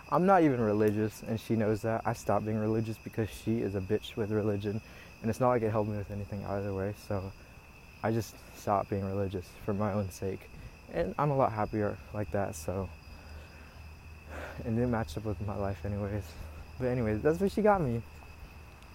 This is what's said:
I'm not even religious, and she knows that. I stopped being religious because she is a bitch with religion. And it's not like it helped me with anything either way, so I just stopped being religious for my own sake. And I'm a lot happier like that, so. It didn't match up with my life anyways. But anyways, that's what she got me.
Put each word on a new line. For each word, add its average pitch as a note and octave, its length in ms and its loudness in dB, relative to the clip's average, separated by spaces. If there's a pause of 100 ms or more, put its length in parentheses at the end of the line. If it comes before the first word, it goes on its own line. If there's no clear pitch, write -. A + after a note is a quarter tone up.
(120)
I'm D3+ 120 6
not F#3 200 8
even C3 160 6
religious, G#2+ 680 4
and A2 140 -2
she A#2 160 0
knows A2 260 4
that. A2+ 220 0
I A2 80 2
stopped G#2 320 2
being A2 160 0
religious A2 360 2
because - 320 -2
she A2+ 300 -2
is A2 160 0
a G2+ 60 0
bitch G2+ 340 -2
with G#2+ 160 -2
religion. G#2 500 0 (400)
And A2+ 100 0
it's G#2+ 100 -4
not B2+ 80 6
like B2 140 4
it A2 80 4
helped G#2+ 200 2
me G#2 80 -2
with G#2 140 -6
anything G2+ 340 -6
either G2+ 260 -2
way, F#2+ 220 -2 (140)
so G2 240 -2 (720)
I A2+ 80 4
just A2+ 240 -2 (200)
stopped G2+ 340 2
being G2 140 0
religious F#2+ 440 -2 (160)
for G#2+ 100 0
my G#2 200 2
own G2+ 160 0
sake. - 380 -6 (460)
And F3+ 240 0
I'm D3 140 4
a C#3 40 2
lot B2 140 4
happier G#2 480 0 (160)
like G#2 160 -4
that, G2+ 240 0
so. F#2 340 -4 (1700)
It - 100 -8
didn't A#2+ 200 4
match A2+ 260 0
up A2 80 -6
with G#2 220 -2
my G2+ 100 -2
life G2 280 -2
anyways. G2+ 400 -2 (540)
But B2+ 100 0
anyways, A2+ 340 2
that's D#3+ 180 4
what G3 100 4
she G#3+ 120 2
got G3+ 180 8
me. A#2 220 0 (920)